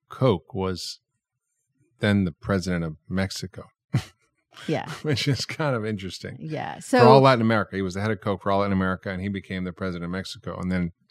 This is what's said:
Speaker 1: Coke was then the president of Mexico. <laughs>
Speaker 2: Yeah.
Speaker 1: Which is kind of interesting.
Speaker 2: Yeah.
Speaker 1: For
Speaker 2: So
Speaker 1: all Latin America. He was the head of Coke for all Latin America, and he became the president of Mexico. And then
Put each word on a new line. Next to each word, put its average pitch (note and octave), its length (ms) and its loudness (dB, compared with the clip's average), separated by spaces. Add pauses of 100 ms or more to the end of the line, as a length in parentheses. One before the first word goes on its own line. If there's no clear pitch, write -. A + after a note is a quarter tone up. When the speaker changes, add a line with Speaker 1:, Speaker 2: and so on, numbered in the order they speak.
(100)
Speaker 1:
Coke A#2 440 0
was F#2+ 460 -6 (1000)
then G2+ 240 2
the E2+ 80 -2
president F2+ 520 -2
of D#2 120 -8 (120)
Mexico. F#2+ 560 -6 (300)
<laughs> - 80 0 (680)
Speaker 2:
Yeah. D3 200 -4 (140)
Speaker 1:
Which D3+ 260 -2
is C3 160 0
kind C#3+ 320 -4
of G#2+ 80 -4
interesting. G2 560 -8
Speaker 2:
Yeah. D3+ 360 -8
Speaker 1:
For - 40 -16
Speaker 2:
So A#3+ 300 6
Speaker 1:
all C3+ 100 12
Latin C3 220 6
America. A2 340 0
He G2 60 -2
was F#2 100 -4
the F#2+ 80 -6
head G#2+ 100 -2
of G#2 120 -4
Coke G2 200 -2
for G2+ 80 -2
all G2 100 2
Latin G2+ 120 0
America, F#2+ 380 0
and F#2 100 -6
he G2 80 -4
became F#2+ 360 -6
the F2+ 80 -8
president F2 340 -6
of F2 40 -8
Mexico. F#2 480 -8
And F#2 140 -4
then F2 200 0 (180)